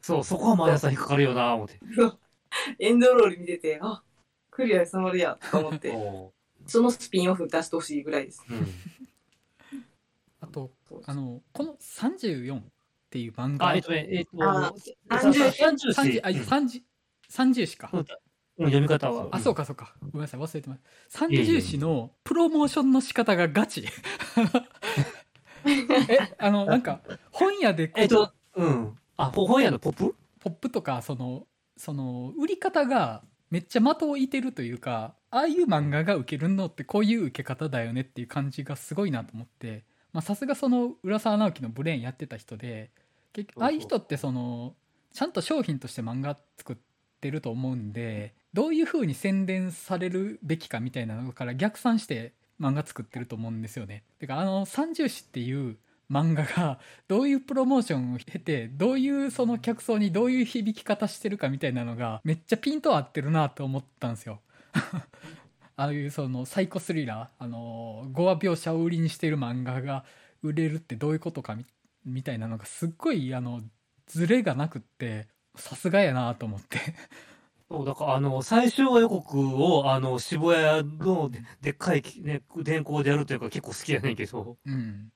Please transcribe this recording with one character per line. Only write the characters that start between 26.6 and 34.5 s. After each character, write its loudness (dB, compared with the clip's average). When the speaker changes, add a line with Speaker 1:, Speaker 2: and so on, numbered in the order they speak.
Speaker 3:
な 6
ん 2
か、 -6
本 2
屋 4
で 0
こ -12
う 2
Speaker 1:
え 8
っ 6
と、 6
う 0
ん。 0
あ、 0
ほ-、 2
本 6
屋 6
の 0
ポ -2
ッ -6
プ？ -2
Speaker 3:
ポ -4
ッ -10
プ -8
と -4
か、 -4
そ -6
の、 -8
そ -12
の、 -8
売 -2
り -4
方 0
が 0
め -2
っ -16
ち -2
ゃ 4
的 4
を -2
射 0
て -2
る -4